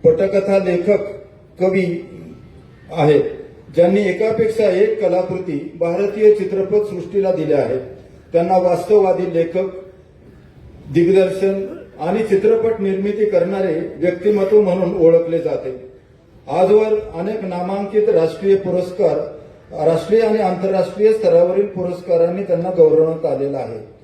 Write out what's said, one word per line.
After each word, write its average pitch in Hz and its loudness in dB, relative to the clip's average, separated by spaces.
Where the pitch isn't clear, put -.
पटकथा 196 2
लेखक, 185 0
कवी 180 -2
आहेत, 151 2
ज्यांनी 185 4
एकापेक्षा 220 0
एक 208 0
कलाकृती 175 -4
भारतीय 202 2
चित्रपट 196 -2
सृष्टीला 185 -2
दिल्या 151 0
आहेत. 131 -2
त्यांना 180 2
वास्तववादी 180 2
लेखक, 165 0
दिग्दर्शन 190 2
आणि 190 -2
चित्रपट 220 2
निर्मिती 196 -2
करणारे 185 0
व्यक्तिमत्व 190 2
म्हणून 185 0
ओळखले 165 4
जाते. 131 -6
आजवर 208 2
अनेक 190 -6
नामांकित 196 -2
राष्ट्रीय 180 2
पुरस्कार, 180 -2
राष्ट्रीय 196 2
आणि 214 2
आंतरराष्ट्रीय 190 0
स्तरावरील 190 2
पुरस्कारांनी 175 -2
त्यांना 175 -2
गौरवण्यात 160 2
आलेला 139 -4
आहे. 113 -10